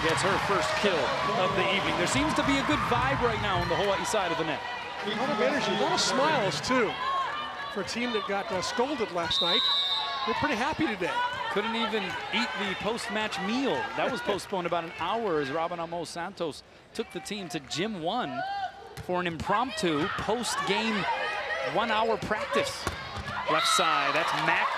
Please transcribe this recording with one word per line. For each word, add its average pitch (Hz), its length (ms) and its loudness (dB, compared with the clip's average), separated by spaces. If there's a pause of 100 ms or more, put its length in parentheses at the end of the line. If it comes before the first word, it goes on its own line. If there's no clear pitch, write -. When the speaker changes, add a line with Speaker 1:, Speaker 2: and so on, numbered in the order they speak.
Speaker 1:
gets 160 240 2
her 190 100 4 (140)
first 180 160 2 (160)
kill 185 160 4 (400)
of 180 160 2
the 180 160 2
evening. 185 320 0
There 175 80 0
seems 285 240 2
to 294 80 2
be 277 160 4
a 262 80 0
good 294 240 2
vibe 247 320 2
right 220 180 2
now 190 220 0
on 170 60 -2
the 165 100 2
Hawaii 196 240 2
side 180 300 0
of 160 60 -2
the 165 40 0
net. 151 160 -2 (480)
Speaker 2:
A 214 80 -2
lot 233 160 0
of - 80 0
energy, 262 320 2
a 202 80 0
lot 311 140 4
of 349 80 2
smiles, 262 580 2
too, 240 320 2 (840)
for 208 60 -4
a 180 80 -2
team 240 240 -2
that 208 160 0
got, 196 240 -2
uh, 185 100 0
scolded 240 520 0
last 175 280 0
night. 180 200 4 (640)
They're 233 100 0
pretty 302 200 2
happy 294 300 0
today. 208 300 0 (360)
Speaker 1:
Couldn't 220 240 0
even 220 280 0 (280)
eat 226 160 0 (160)
the 196 160 -2
post-match 214 600 -2
meal. 220 340 0 (220)
That 165 120 2
was 202 120 -4
postponed 185 440 -2
about 170 200 0
an 170 160 -10
hour 185 400 0
as 135 100 -2
Robin 170 300 -2
Amo 170 240 -6
Santos 175 580 -6 (300)
took - 180 -6
the 180 80 -6
team 190 300 -8
to 160 180 -4
Gym 180 340 -2
One 233 380 -2 (640)
for 180 160 0
an 175 80 0
impromptu 180 800 0 (120)
post-game 214 840 0 (680)
one-hour 220 500 2
practice. 554 640 -2 (680)
Left 156 160 4
side, 147 480 4
that's 165 160 2 (160)
Mac 170 300 4